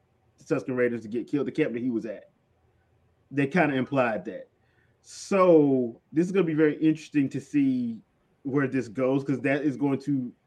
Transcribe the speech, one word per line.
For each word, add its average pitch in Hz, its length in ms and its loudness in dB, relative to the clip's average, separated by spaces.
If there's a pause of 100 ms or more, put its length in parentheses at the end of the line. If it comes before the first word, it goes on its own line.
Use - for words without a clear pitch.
(380)
the - 160 -4
Tusken 131 220 -6
Raiders 120 260 0
to 104 60 -14
get 110 200 -6
killed, 139 180 -2
the 127 60 -8
camp 139 220 -2
that 120 80 -6
he 127 80 -2
was 110 160 -4
at. - 240 -14 (1000)
They 139 160 0
kinda 147 300 2
implied 120 480 0
that. - 240 -12 (540)
So 147 1000 4 (120)
this 165 140 2
is 185 60 -6
gonna 185 140 2
be 160 80 -2
very 151 240 4
interesting 151 500 0
to 135 120 -6
see 127 580 0 (440)
where 135 240 0
this 117 220 -2
goes, 131 340 0
'cause 135 200 -4
that 135 200 0
is 143 140 -2
going 139 240 -2
to 131 320 -4 (140)